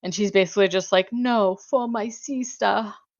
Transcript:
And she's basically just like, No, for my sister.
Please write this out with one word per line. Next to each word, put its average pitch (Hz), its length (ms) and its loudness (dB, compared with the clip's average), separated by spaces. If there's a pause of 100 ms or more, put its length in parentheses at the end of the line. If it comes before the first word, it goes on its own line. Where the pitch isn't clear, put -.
And 185 120 -6
she's 202 180 0
basically 190 360 4
just 185 240 -2
like, 190 200 2
No, 233 440 2
for 240 320 -2
my 233 200 -4
sister. 226 840 -4 (280)